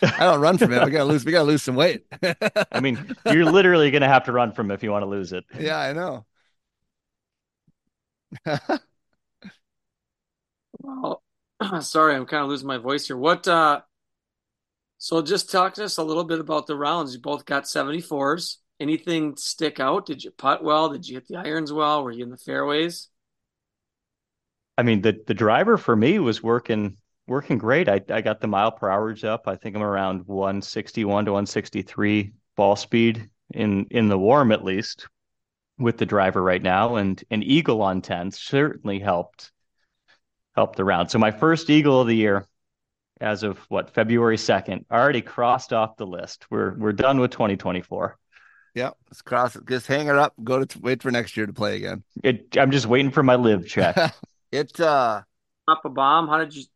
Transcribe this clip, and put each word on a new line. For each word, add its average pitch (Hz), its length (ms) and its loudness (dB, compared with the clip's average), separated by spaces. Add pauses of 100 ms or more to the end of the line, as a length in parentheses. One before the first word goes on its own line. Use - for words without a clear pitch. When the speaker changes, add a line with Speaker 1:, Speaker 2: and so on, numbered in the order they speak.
Speaker 1:
I - 240 2
don't 156 160 6
run 170 160 4
from 190 160 4
it. 123 100 4
We 135 80 4
gotta 147 140 2
lose, 143 200 2
we 160 60 -2
gotta 165 140 4
lose 147 180 4
some 127 120 -4
weight. 147 380 0
<laughs> 190 580 -2
Speaker 2:
I - 80 -4
mean, 139 360 -4 (100)
you're 160 200 6
literally 170 460 6
gonna 139 160 4
have 135 180 6
to 127 60 -4
run 120 220 2
from 104 180 -4
it 98 40 -4
if 98 80 -8
you 107 80 -2
wanna 101 160 -2
lose 95 260 -6
it. 92 120 -8 (120)
Speaker 1:
Yeah, 156 200 -4
I 139 160 -4
know. 151 320 -8 (2000)
<laughs> - 580 -6 (1900)
Speaker 3:
Well, 262 440 -10 (360)
<clears throat> 190 220 -6
sorry, 156 340 2
I'm 127 100 -6
kinda 147 200 -4
losing 139 220 -6
my 131 100 -4
voice 135 300 -6
here. 131 100 -8
What, 170 300 0
uh, 160 340 4 (1160)
so 165 240 -2
just 175 300 -4
talk 190 240 2
to 208 100 -10
us - 120 -6
a 165 60 -4
little 156 200 -2
bit 165 160 -4
about 151 280 -4
the 151 80 -6
rounds. 147 380 -4
You 120 80 -14
both 143 240 -8
got 139 220 -4
seventy-fours. 151 920 -4 (200)
Anything 156 560 -4
stick - 440 -6
out? 170 260 0
Did 139 180 -10
you - 80 -18
putt 151 320 -2
well? 156 260 2
Did 131 180 -12
you 123 80 -14
hit 131 120 -16
the 190 100 -12
irons 156 360 -6
well? 151 300 0
Were 123 80 -8
you 120 120 -10
in 120 60 -12
the 127 80 -16
fairways? 147 720 -4 (1700)
Speaker 2:
I 120 60 2
mean, 110 180 2
the, 110 260 0
the 117 60 0
driver 131 440 2
for - 180 0
me 143 240 4
was 113 220 -2
working, 110 560 -2 (300)
working 131 300 -4
great. 135 320 0
I, 98 200 2
I 107 120 -4
got 107 180 -4
the 117 80 -4
mile 104 240 0
per 107 180 -4
hours 110 360 -4
up. 110 220 -4
I 92 100 -6
think 104 180 -10
I'm 107 80 -4
around 95 440 -2
one 98 340 -4
sixty-one 104 640 -4
to 104 80 -2
one 101 120 -2
sixty-three 104 880 -2 (220)
ball 101 200 2
speed 113 540 0 (240)
in, 101 380 -2
in 113 160 2
the 98 100 2
warm, 117 340 4
at 104 120 0
least, 95 440 -6 (680)
with 117 200 0
the 110 80 -2
driver 95 360 2
right 92 220 2
now. 101 320 2
And 98 260 -2 (100)
an 107 120 -2
eagle 139 380 2
on 92 200 -2
ten 90 300 -6
certainly 131 680 -4
helped, 90 520 -6 (1040)
helped 110 220 0
the 95 80 -2
round. 87 260 0
So 120 80 0
my 107 120 4
first 160 380 0
eagle 147 300 6
of 123 80 2
the 113 80 2
year, 101 300 2 (760)
as 107 240 -4
of, 98 140 -4 (100)
what, - 260 -6
February 117 440 2
second, 101 520 -2
already 120 320 2
crossed 123 520 -2
off 110 240 -2
the 104 100 -10
list. 90 420 -14
We're, 101 280 -4
we're 107 160 -2
done 131 260 2
with 123 120 0
twenty 101 260 -2
twenty-four. 92 600 -8 (580)
Speaker 1:
Yeah, 123 160 -4 (180)
let's - 140 -20
cross 123 340 -2
it. 113 100 -20
Just 127 200 -6
hang 147 200 0
it 143 80 4
up. 143 260 2
Go 127 180 0
to 135 60 -2
t-, - 160 -12
wait 123 200 -2
for 131 100 -4
next 120 240 -4
year 107 120 -2
to 101 40 -8
play 101 260 -4
again. 98 260 -10 (200)
Speaker 2:
It, - 340 0
I'm 139 140 6
just 135 140 2
waiting 131 260 2
for 147 120 2
my 127 120 6
live 110 320 2
check. 92 300 0
Speaker 1:
<laughs> - 260 -2 (280)
It, 139 280 -6
uh, 131 420 2 (460)
Speaker 3:
Drop 156 180 2
a 143 40 -8
bomb. 143 380 2
How 156 120 0
did 151 160 -6
you, 135 80 -16 (120)